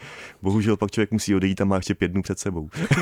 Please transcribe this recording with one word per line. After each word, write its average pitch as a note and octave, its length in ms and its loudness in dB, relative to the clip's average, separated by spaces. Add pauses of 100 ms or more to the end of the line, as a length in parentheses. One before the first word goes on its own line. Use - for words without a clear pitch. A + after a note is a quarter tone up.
(420)
Bohužel G2+ 340 2
pak G#2 140 0
člověk G#2+ 200 0
musí G#2 240 2
odejít F#2+ 260 2
a G2 40 2
má G2 120 2
ještě F#2+ 180 0
pět F2+ 140 0
dnů F#2 140 -2
před F#2+ 160 -4
sebou. E2+ 300 -4 (340)